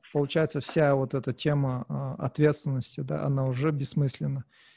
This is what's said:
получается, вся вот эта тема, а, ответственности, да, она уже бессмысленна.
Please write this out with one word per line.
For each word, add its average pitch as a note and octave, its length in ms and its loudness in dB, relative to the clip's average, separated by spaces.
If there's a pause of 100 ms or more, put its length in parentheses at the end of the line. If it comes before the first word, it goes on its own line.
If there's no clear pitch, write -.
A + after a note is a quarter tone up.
(120)
получается, D3 480 0
вся D3 360 4
вот C3+ 180 0
эта C3 180 -2
тема, C#3 560 0
а, C3+ 280 -6
ответственности, D3 840 0
да, C#3+ 240 -4
она C3+ 220 0
уже C3 240 0
бессмысленна. C#3 760 -2 (320)